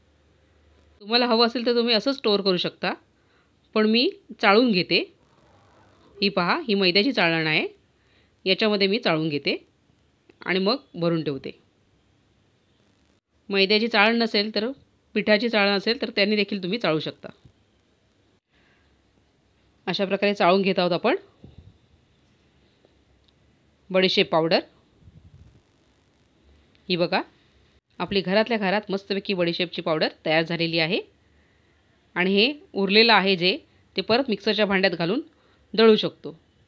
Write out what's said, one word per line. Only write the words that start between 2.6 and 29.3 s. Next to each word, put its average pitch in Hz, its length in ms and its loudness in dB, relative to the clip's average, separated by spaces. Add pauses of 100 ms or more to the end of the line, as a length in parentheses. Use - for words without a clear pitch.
पण 214 140 2
मी 240 240 2 (300)
चाळून 226 300 4
घेते. 185 420 0 (1080)
ही 202 80 2
पहा, 196 380 -2
ही 220 60 0
मैद्याची 196 380 2
चाळण 165 360 0
आहे, 185 380 -4 (600)
याच्यामध्ये 202 420 0
मी 208 120 0
चाळून 165 300 -2
घेते 156 380 -6 (800)
आणि 180 140 -2
मग 196 160 0 (180)
भरून 170 300 -2
ठेवते. 143 280 -8 (2000)
मैद्याची 202 380 2
चाळण 220 280 4
नसेल 220 400 -2
तर 214 160 -4 (420)
पिठाची 214 360 0
चाळण 202 280 2
असेल 220 240 -4
तर 240 80 -6
त्यांनी 214 260 0
देखील 202 280 -4
तुम्ही 190 160 -4
चाळू 160 200 -2
शकता. - 300 -12 (2500)
अशा 190 180 -2
प्रकारे 202 280 0
चाळून 196 280 4
घेत 190 180 0
आहोत 180 120 0
आपण 208 240 0 (2750)
बडीशेप 185 420 0
पावडर. 165 280 2 (2250)
ही 180 60 0
बघा, 175 260 -2 (800)
आपली 196 220 -4
घरातल्या 214 360 0
घरात 202 320 -2
मस्तपैकी 196 440 -6